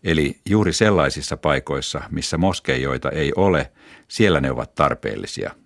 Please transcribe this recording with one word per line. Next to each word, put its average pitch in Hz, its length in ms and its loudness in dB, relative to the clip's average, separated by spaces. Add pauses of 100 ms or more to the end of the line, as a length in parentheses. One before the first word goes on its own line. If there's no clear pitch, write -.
Eli 78 440 0
juuri 92 240 2
sellaisissa 80 640 2
paikoissa, 73 640 -2 (100)
missä 80 280 -4
moskeijoita 67 720 -2
ei 71 260 -2
ole, 87 360 2 (360)
siellä 90 320 4
ne 67 100 0
ovat 60 240 -6
tarpeellisia. - 760 -2 (160)